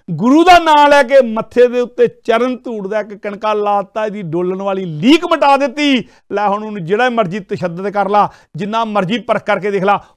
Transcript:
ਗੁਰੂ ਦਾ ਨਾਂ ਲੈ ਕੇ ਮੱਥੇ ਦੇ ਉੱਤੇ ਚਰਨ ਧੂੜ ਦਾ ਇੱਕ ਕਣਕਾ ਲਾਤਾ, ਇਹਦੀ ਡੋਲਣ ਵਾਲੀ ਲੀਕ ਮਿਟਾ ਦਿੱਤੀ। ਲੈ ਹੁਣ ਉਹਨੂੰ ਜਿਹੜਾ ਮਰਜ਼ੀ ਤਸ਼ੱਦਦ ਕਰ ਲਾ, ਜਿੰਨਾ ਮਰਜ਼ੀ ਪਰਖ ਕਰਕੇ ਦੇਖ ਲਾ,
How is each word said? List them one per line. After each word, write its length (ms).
ਗੁਰੂ 320
ਦਾ 160
ਨਾਂ 300
ਲੈ 140
ਕੇ 180
ਮੱਥੇ 460
ਦੇ 120
ਉੱਤੇ 280
ਚਰਨ 500
ਧੂੜ 300
ਦਾ 120
ਇੱਕ 140
ਕਣਕਾ 400
ਲਾਤਾ, 520
ਇਹਦੀ 160
ਡੋਲਣ 400
ਵਾਲੀ 240
ਲੀਕ 400
ਮਿਟਾ 320
ਦਿੱਤੀ। 500
ਲੈ 160
ਹੁਣ 160
ਉਹਨੂੰ 220
ਜਿਹੜਾ 240
ਮਰਜ਼ੀ 300
ਤਸ਼ੱਦਦ 500
ਕਰ 200
ਲਾ, 200
ਜਿੰਨਾ 300
ਮਰਜ਼ੀ 340
ਪਰਖ 260
ਕਰਕੇ 260
ਦੇਖ 120
ਲਾ, 220